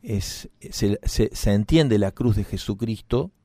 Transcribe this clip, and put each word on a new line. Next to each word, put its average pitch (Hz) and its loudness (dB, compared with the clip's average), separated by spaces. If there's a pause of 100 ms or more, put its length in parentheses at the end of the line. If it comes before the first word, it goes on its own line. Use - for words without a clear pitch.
Es, - -6 (220)
se, 101 0
se, - 0
se 107 0
entiende 113 4
la 98 2
cruz 120 0
de 101 -2
Jesucristo 113 -4 (140)